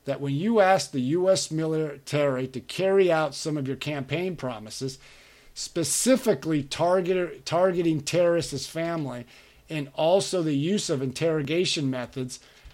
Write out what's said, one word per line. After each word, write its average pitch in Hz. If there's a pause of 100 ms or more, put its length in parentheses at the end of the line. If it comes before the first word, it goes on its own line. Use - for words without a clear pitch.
that 135
when 139
you 208
ask 190
the 135
U 170
S -
military 147
to 131
carry 190
out 156
some 151
of 135
your 135
campaign 151
promises, 127 (560)
specifically 160
target-, 175
targeting 170
terrorists' 170
family, 156 (420)
and 143
also 180
the 156
use 170
of 139
interrogation 156
methods 127 (320)